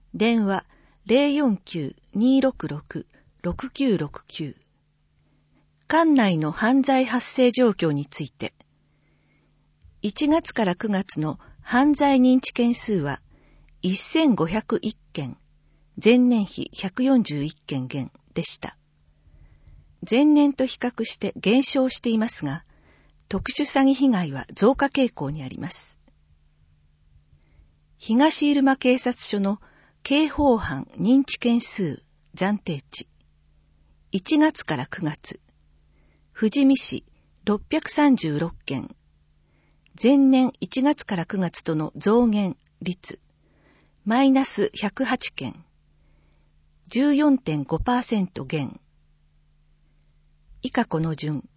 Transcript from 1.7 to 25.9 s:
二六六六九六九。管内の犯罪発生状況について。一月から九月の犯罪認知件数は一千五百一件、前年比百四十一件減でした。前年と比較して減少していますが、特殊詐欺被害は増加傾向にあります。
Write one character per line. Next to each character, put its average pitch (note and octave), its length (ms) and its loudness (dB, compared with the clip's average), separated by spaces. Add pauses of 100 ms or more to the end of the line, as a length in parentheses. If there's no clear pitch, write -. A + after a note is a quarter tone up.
二 C4 260 4
六 C4 260 -2
六 - 380 -10 (380)
六 F3 260 -6
九 B3 300 0
六 - 280 -10
九。 C#3+ 280 -12 (1300)
管 D#4+ 280 4
内 F#3+ 240 4
の D3+ 120 -2
犯 B3+ 300 2
罪 C4 240 2
発 A#3 220 -4
生 B3 240 2
状 B3 180 4
況 E3 220 0
に C#3+ 160 -4
つ - 160 -10
い C3+ 80 -12
て。 - 240 -12 (1500)
一 A#3+ 260 -4
月 D#4+ 260 0
か A3 120 0
ら F3 80 0
九 G#3+ 160 -6
月 F#3+ 300 -4
の D#3 200 -4 (220)
犯 C#4+ 320 2
罪 C#4 240 2
認 B3+ 220 6
知 - 120 -6
件 A#3+ 220 0
数 G#3+ 220 -4
は C#3+ 260 -4 (600)
一 F#3 140 -2
千 D#4 360 2
五 E3 140 0
百 G#3+ 340 -4
一 - 160 -6 (160)
件、 C3+ 240 -10 (640)
前 A#3+ 140 6
年 B3 280 4
比 - 280 -12
百 G3 300 -6
四 C4 180 4
十 D3 220 -4
一 D3+ 120 -8 (120)
件 C3 180 -6
減 C3 240 -8 (240)
で E3+ 80 -4
し - 160 -8
た。 - 180 -14 (1300)
前 C4 200 2
年 D4 260 6
と C4 140 -2
比 - 160 -8
較 A#3+ 240 -4
し - 100 -6
て - 220 -6
減 B3 260 2
少 C4 240 2
し - 140 -4
て A#3+ 80 -4
い A3+ 80 0
ま A3 100 0
す - 160 -10
が、 E3 220 -6 (640)
特 G3+ 240 -6
殊 C#4+ 100 -2
詐 C4+ 220 2
欺 C4+ 80 4
被 C4 160 2
害 F3+ 240 0
は C3+ 200 -10
増 B3 220 4
加 C#4 120 -2
傾 C4 220 0
向 C#3 200 -8
に D#3 140 -8
あ - 40 -10
り - 120 -14
ま F#3 100 -10
す。 - 280 -16 (2000)